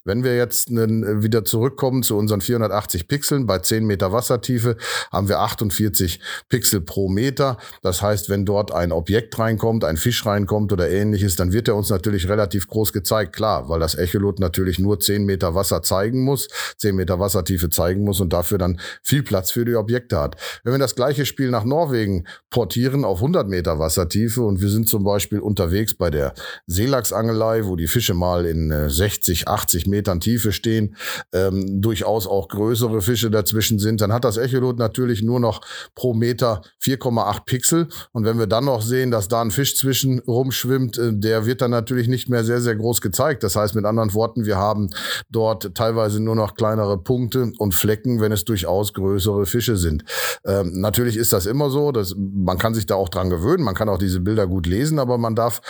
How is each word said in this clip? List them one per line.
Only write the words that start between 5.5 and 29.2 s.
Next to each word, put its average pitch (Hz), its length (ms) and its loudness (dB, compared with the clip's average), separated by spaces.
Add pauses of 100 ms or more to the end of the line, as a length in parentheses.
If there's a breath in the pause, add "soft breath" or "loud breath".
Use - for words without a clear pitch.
Pixel 110 320 2
pro 95 280 -2
Meter. 127 480 0 (260 loud breath)
Das - 200 0
heißt, 104 260 0
wenn 101 180 0
dort 101 260 0
ein 85 200 0
Objekt 95 440 0
reinkommt, 113 440 0
ein 80 160 0
Fisch 117 300 -2
reinkommt 104 480 0
oder 85 160 0
ähnliches, 101 460 0
dann 90 180 0
wird 113 120 0
er 113 80 4
uns 104 140 0
natürlich 95 400 0
relativ 101 400 0
groß 110 240 0
gezeigt. 104 420 0
Klar, 87 360 -2
weil 82 100 0
das 80 140 0
Echolot 98 440 0
natürlich 92 400 0
nur 101 220 2
zehn 101 240 0
Meter 92 300 0
Wasser 95 280 0
zeigen 113 400 0
muss, 135 260 0 (280 loud breath)
zehn 101 200 0
Meter 92 220 0
Wassertiefe 90 520 0
zeigen 92 340 0
muss 101 160 0
und 85 140 0
dafür 87 240 0
dann 90 200 0 (240 loud breath)
viel 139 200 2
Platz 95 280 -2
für 120 140 0
die 117 120 0
Objekte 110 440 -2
hat. 71 160 -2 (280 loud breath)
Wenn 120 100 0
wir 135 40 2
das 135 180 0
gleiche 135 280 2
Spiel 131 260 -2
nach 113 140 0
Norwegen 120 600 0 (240 loud breath)
portieren 123 560 0
auf 95 160 0
hundert 143 260 2
Meter 87 300 0
Wassertiefe 101 640 0
und 98 180 2
wir 101 80 2
sind 110 180 2
zum 107 160 2
Beispiel 101 360 0
unterwegs 98 580 0
bei 87 140 0
der 69 240 0 (320 loud breath)
Seelachsangelei, 113 960 0
wo 95 120 -2
die 82 100 -2
Fische 113 260 0
mal 87 320 2
in, 80 260 0
äh, 76 200 0
sechzig, 90 580 0